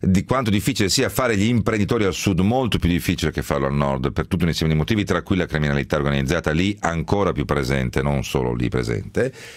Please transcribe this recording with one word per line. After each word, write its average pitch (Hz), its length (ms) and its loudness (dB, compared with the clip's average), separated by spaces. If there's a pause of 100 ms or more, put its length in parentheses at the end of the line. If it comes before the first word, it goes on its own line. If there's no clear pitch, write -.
di 92 240 2
quanto 123 260 0
difficile 104 380 2
sia 120 200 2
fare 117 280 0
gli 98 100 2
imprenditori 113 580 2
al 90 100 2
sud, 92 260 2
molto 113 380 2
più 85 100 0
difficile 85 420 0
che 71 120 -4
farlo 69 240 -2
al 69 80 -2
nord, 69 380 0
per - 140 -2
tutto 82 180 0
un 85 60 2
insieme 78 220 0
di 78 60 2
motivi, 104 260 0
tra 87 180 0
cui 98 140 -2
la 87 100 0
criminalità 73 500 -2
organizzata 71 560 0
lì 95 280 0
ancora 85 520 0
più 71 120 -2
presente, 67 580 -2
non 69 220 0
solo 62 300 -2
lì 60 140 -2
presente. 58 640 -2 (240)